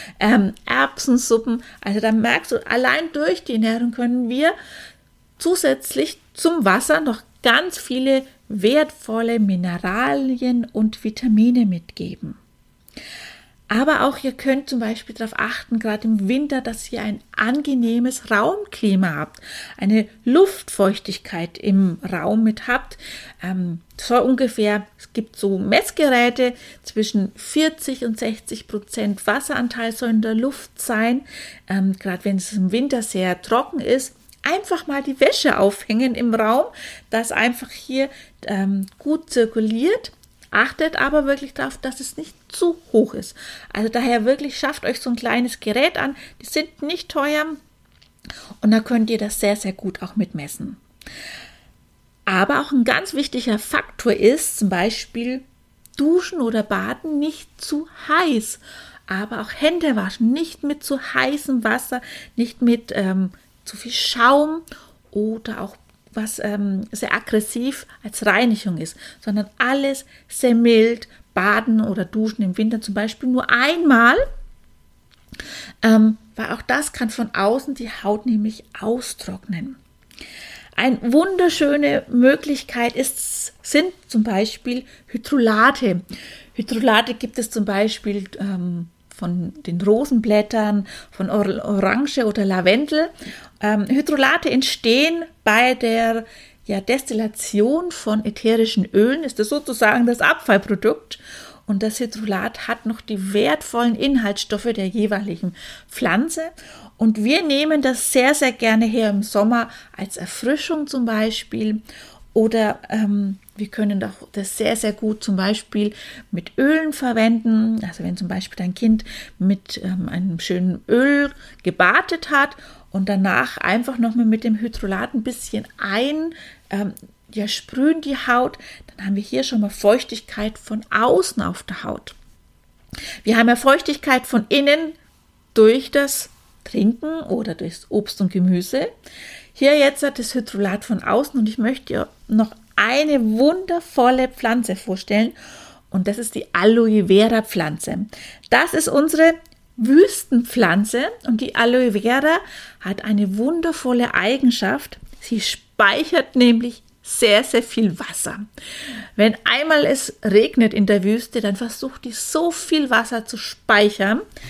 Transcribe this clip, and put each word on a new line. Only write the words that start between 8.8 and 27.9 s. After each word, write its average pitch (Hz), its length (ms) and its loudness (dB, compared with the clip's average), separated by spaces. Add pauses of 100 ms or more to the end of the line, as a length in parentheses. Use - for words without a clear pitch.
Mineralien 233 1300 0
und 220 300 -2
Vitamine 226 640 2
mitgeben. - 720 -8 (1300)
Aber 269 360 2
auch 269 200 0
ihr 262 100 -2
könnt 269 360 -2
zum 254 100 -4
Beispiel 226 360 -6
darauf 220 240 -8
achten, 233 400 -4
gerade 214 280 -4
im 208 220 0
Winter, 277 320 0
dass 226 320 -10
ihr 226 80 -8
ein 214 200 -6 (140)
angenehmes 247 960 0
Raumklima 208 840 0
habt, 147 260 -10 (380)
eine 214 280 2 (180)
Luftfeuchtigkeit 202 1300 0
im 190 420 2 (140)
Raum 190 320 0
mit 220 240 0
habt. 254 300 -4 (440)
Ähm, 175 380 -4 (180)
so - 240 2
ungefähr, 226 640 0 (120)
es - 160 -20
gibt 220 220 -8
so 196 220 0
Messgeräte, 247 920 2 (300)
zwischen 214 520 -2
vierzig 302 680 -2